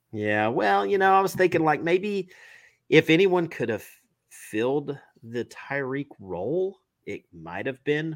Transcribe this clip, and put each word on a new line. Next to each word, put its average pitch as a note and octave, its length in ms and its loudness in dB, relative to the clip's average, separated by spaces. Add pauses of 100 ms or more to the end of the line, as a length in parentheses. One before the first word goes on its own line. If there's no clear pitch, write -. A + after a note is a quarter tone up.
(120)
Yeah, G#2+ 380 0
well, G3 360 2
you G3 120 0
know, F#3+ 160 4
I F#3+ 80 6
was F#3 120 -2
thinking, F3+ 300 2
like, D3+ 180 2
maybe F#3 480 -2 (600)
if D#3 200 6
anyone F3 380 4
could A#2 220 -6
have G#2+ 160 -4 (440)
filled C#3 680 -4 (260)
the A#2 220 -8
Tyreek C#3 640 -8 (100)
role, G2 600 -6 (280)
it - 160 -10 (100)
might E2+ 320 -10
have C3 180 -8
been D#3 320 -4